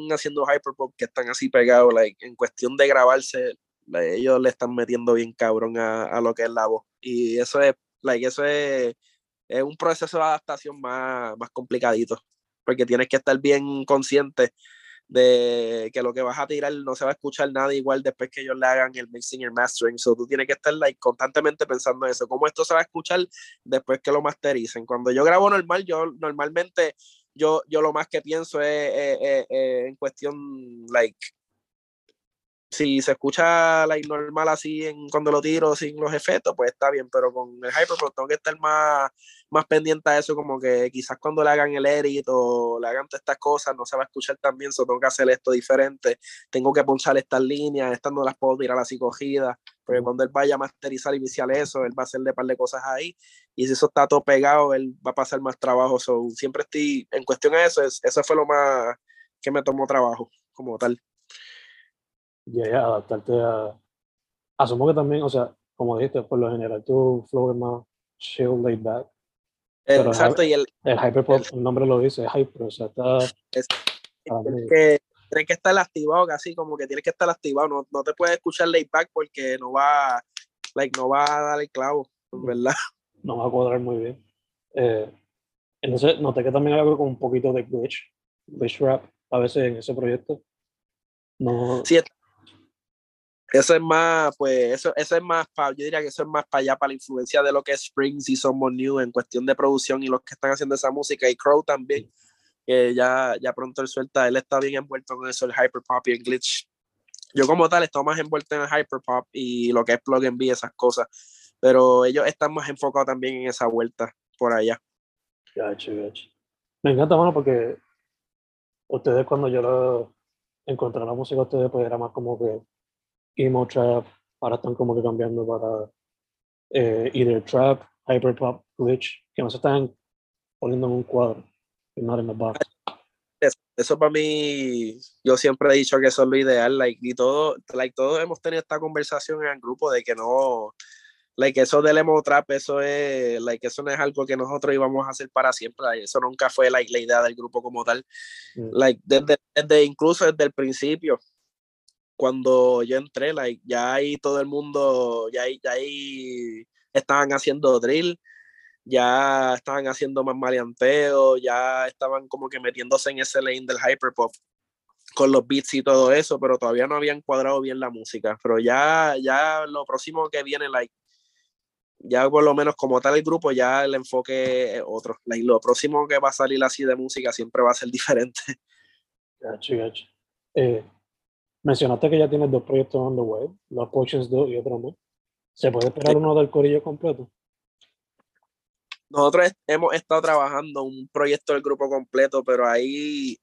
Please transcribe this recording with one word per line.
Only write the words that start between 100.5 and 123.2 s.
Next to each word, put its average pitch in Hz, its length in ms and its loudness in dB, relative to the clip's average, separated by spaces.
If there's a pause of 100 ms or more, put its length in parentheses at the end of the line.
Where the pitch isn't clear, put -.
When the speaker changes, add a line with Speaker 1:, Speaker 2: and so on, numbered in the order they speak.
Speaker 1:
haciendo 135 240 -4
esa 131 160 -2
música, 135 400 -2
y 120 60 -2
Crow 147 260 4
también, 139 500 -4 (540)
que 123 280 4
ya, 127 460 0
ya 123 140 -4
pronto 127 260 -10
él 127 80 -6
suelta, 135 400 -2
él 127 80 0
está 135 240 -2
bien 139 140 -2
envuelto 135 420 -10
con 127 120 -10
eso, 127 180 -4
el 123 60 -8
hyperpop 127 560 -2
y 120 40 2
el 120 60 -2
glitch. 123 500 -4 (640)
Yo 135 120 4
como 165 220 4
tal 170 160 4
estoy 143 200 -2
más 156 140 -2
envuelto 151 360 -4
en 147 80 -4
el 143 60 -4
hyperpop 131 640 -2
y 123 400 -2
lo 117 120 2
que 117 100 2
es 117 80 0
Plug 131 240 0
and 123 120 -4
B, 131 120 0
esas 120 260 -4
cosas, 120 300 0 (540)
pero 127 440 6
ellos 131 220 2
están 151 260 -2
más 147 160 -8
enfocados 139 380 -2
también 131 300 -6
en 127 120 -6
esa 120 180 -2
vuelta 117 460 -2 (240)
por 120 160 0
allá. 110 260 0 (760)
Speaker 2:
Gacho, 107 420 -8
gacho. 104 320 -12 (540)
Me 143 100 2
encanta, 156 240 4
mano, 170 160 4
porque 131 460 -2 (1080)
ustedes 131 360 0
cuando 143 240 0
yo 123 140 0
lo 127 520 0 (520)
encontré 123 360 -4
la 117 120 -6
música, 131 260 -4
ustedes 127 300 0
pues 123 160 0
era 117 100 -4
más 120 160 -8
como 120 260 -6
que... 110 220 -4 (800)